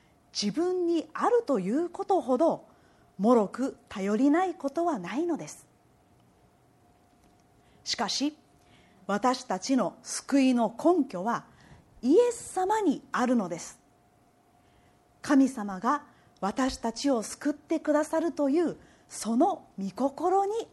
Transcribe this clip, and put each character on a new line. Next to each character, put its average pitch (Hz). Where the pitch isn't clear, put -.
自 208
分 359
に 339
あ 302
る 466
と 254
い 185
う 320
こ -
と 381
ほ 254
ど、 269
脆 214
く 254
頼 202
り 269
な 330
い 359
こ -
と 330
は 320
な 180
い 311
の 339
で 151
す。 -
し -
か 214
し、 294
私 247
た 185
ち 269
の 185
救 -
い 262
の 233
根 330
拠 180
は 220
イ 269
エ 480
ス -
様 403
に 330
あ 220
る 247
の 196
で 165
す。 -
神 269
様 202
が 285
私 254
た 226
ち 277
を 226
救 -
っ -
て 311
く 302
だ 302
さ 320
る 320
と 285
い 302
う 262
そ -
の 330
御 196
心 359
に 403